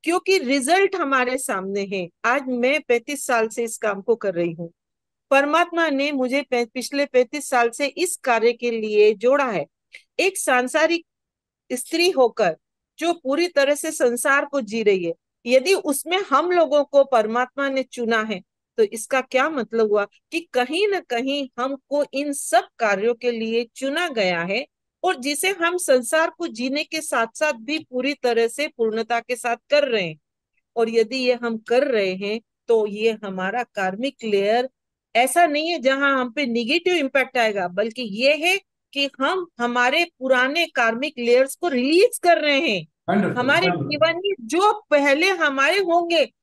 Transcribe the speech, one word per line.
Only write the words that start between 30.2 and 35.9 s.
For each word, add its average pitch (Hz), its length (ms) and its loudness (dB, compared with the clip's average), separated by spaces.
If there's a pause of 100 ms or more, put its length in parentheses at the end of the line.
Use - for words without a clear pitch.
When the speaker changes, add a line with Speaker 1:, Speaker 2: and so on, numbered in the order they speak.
Speaker 1:
और 226 140 2
यदि 226 280 0
ये 247 160 0
हम 233 240 -4
कर 247 300 0
रहे 202 260 0
हैं, 202 280 -6 (260)
तो 220 180 2
ये 214 400 -2
हमारा 196 380 -4
karmic 202 600 -4
layer 220 460 0 (460)
ऐसा 262 300 4
नहीं 311 260 -2
है 330 80 -4
जहां 269 400 2